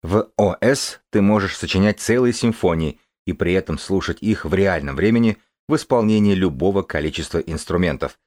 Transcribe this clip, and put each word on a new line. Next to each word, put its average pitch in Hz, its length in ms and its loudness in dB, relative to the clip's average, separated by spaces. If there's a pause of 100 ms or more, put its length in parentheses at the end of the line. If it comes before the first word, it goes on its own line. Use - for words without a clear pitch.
В 92 340 -2
О - 240 2
С - 400 0 (100)
ты 104 100 2
можешь 98 360 2
сочинять 98 440 0
целые 120 320 2
симфонии 85 680 -2 (260)
и 92 60 -4
при 87 200 -2
этом 92 260 -2
слушать - 440 -4
их 107 220 -2
в 78 100 -2
реальном 90 420 0
времени 113 420 2 (300)
в 156 80 2
исполнении 107 580 2
любого 92 480 0
количества 78 560 -4
инструментов 80 880 -4